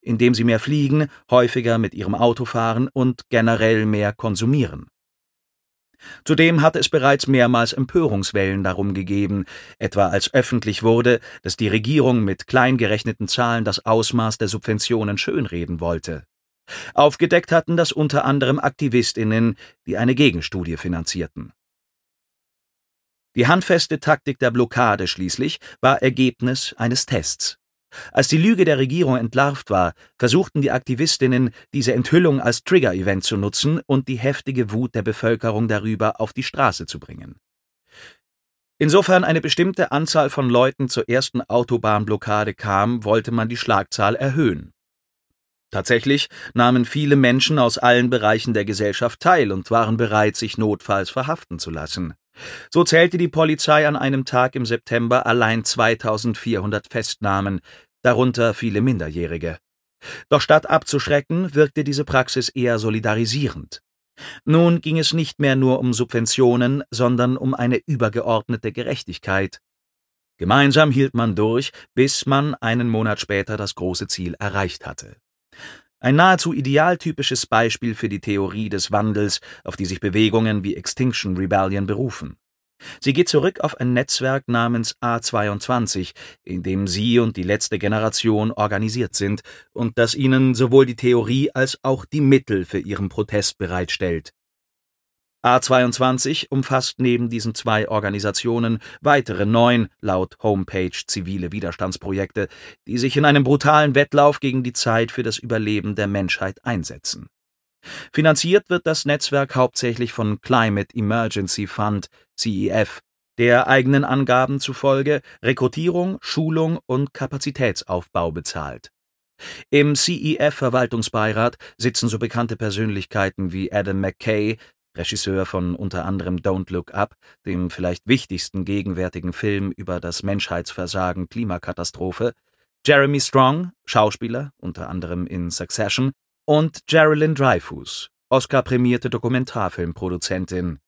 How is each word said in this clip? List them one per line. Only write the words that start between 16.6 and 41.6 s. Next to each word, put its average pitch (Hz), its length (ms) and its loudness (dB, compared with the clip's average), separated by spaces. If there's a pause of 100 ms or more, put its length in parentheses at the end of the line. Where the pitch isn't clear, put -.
Aufgedeckt 165 580 2
hatten 165 240 2
das 165 160 2
unter 151 320 0
anderem 135 340 2
AktivistInnen, 117 1000 0 (300)
die 87 120 -4
eine 120 180 2
Gegenstudie 85 640 0
finanzierten. 82 720 -6 (1800)
Die 117 120 4
handfeste 170 520 2
Taktik 147 400 0
der 123 120 2
Blockade 117 560 2
schließlich 92 520 -4 (220)
war 135 200 4
Ergebnis 127 760 0
eines 117 280 0
Tests. - 540 -4 (520)
Als - 160 2
die 156 100 2
Lüge 185 280 4
der 151 120 4
Regierung 135 400 2
entlarvt 131 520 -2
war, 90 240 2 (240)
versuchten 143 440 2
die 139 100 2
Aktivistinnen, 127 800 0 (220)
diese 127 200 0
Enthüllung 143 460 4
als - 240 0
Trigger-Event 98 600 2
zu 107 140 -2
nutzen 101 480 0
und 135 220 0
die 135 100 -4
heftige 123 540 -2
Wut 117 240 -2
der 110 80 -2
Bevölkerung 113 640 0
darüber 107 540 -2
auf 110 120 -4
die 127 80 -8
Straße - 440 -2
zu - 120 -12
bringen. - 380 -18 (1400)
Insofern 180 440 4
eine 160 180 0
bestimmte 175 500 -2
Anzahl 147 380 2
von 131 200 -2
Leuten 127 380 2
zur - 200 -4
ersten 123 340 -2
Autobahnblockade 107 1120 0